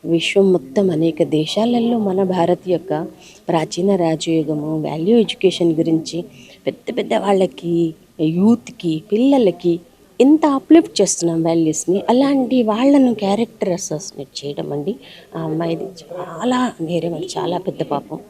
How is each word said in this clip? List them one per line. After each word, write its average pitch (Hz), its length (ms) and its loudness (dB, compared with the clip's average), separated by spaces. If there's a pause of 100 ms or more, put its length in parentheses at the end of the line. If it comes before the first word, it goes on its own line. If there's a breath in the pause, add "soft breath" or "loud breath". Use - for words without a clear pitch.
విశ్వం 175 480 2
మొత్తం 185 380 0
అనేక 160 320 0
దేశాలలో 226 760 0
మన 196 240 0
భారత్ 180 460 0
యొక్క 165 340 -2 (460 loud breath)
ప్రాచీన 175 460 0
రాజయోగము, 156 840 -2
వాల్యూ 160 360 0
ఎడ్యుకేషన్ 175 580 2
గురించి 160 500 -2 (420 loud breath)
పెద్ద - 300 -8
పెద్ద 233 160 -4
వాళ్ళకి, 180 840 0 (260)
యూత్కి, 175 880 0
పిల్లలకి 208 680 2 (420)
ఎంత 302 240 6
అప్‌లిఫ్ట్ 302 560 4
చేస్తున్నాం 170 420 0
వాల్యూస్ని, 165 680 0
అలాంటి 254 540 2
వాళ్ళను 247 500 4
క్యారెక్టర్ 208 560 -2
అసాసినేట్ 151 760 -8
చేయడం 147 280 -8
అండి 147 220 -4 (400 loud breath)
ఆ 165 40 -8
అమ్మాయిది 165 440 -4
చాలా 233 880 -4 (100)
నేరం 165 320 -4
అండి, 165 140 -8 (100)
చాలా 165 200 -4
పెద్ద 165 260 -6
పాపం. 143 360 -8 (100)